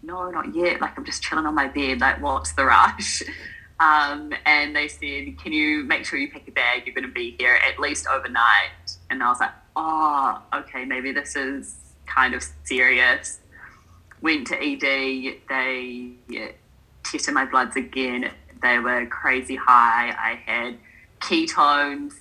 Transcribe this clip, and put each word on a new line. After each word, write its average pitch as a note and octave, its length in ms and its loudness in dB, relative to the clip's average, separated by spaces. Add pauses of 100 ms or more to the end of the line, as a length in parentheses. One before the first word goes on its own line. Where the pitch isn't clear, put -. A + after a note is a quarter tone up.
"No, F3+ 280 -8
not D#3 240 -6
yet. E3+ 260 0
Like, - 160 -4
I'm - 80 -10
just - 180 -8
chilling D#3 220 -2
on D#3 100 -2
my C#3 120 2
bed. C3 340 -2
Like, C3+ 220 2
what's C3+ 300 -2
the C3+ 120 2
rush?" E3 640 4
<laughs> - 60 -12 (480)
Um, D3+ 540 2 (100)
and D3 320 2
they D3 120 0
said, C#3 540 -10
"Can D#3 100 -8
you D3+ 320 2
make C#3+ 200 -2
sure D3 140 -4
you C#3 120 -4
pack - 160 -18
a C3 40 -20
bag? B2 340 0
You're B2 100 -12
gonna C3 140 -6
be A#2+ 300 -8
here B2 280 4
at B2+ 120 -2
least D3 280 -2
overnight." A#2+ 920 2 (100)
And C3 140 -4
I A#2+ 80 2
was B2 100 0
like, - 120 -2 (220)
"Oh, D3+ 640 0 (160)
okay, C3+ 300 -8
maybe C3 280 -6
this C#3 220 -6
is C3+ 420 -6 (300)
kind B2+ 280 2
of B2+ 100 -6 (200)
serious." B2+ 760 2 (800)
Went D3+ 280 0
to D3 140 -4
E C#3+ 140 -2
D, C3+ 720 -2
they B2+ 640 -4 (960)
tested - 280 -4
my C3+ 140 2
bloods B2+ 300 0
again. B2+ 540 -4 (300)
They B2 180 4
were A#2+ 280 0
crazy C3 500 -2
high. A#2+ 540 6
I A2+ 240 -4 (100)
had A#2+ 320 -6 (440)
ketones C#3+ 1000 2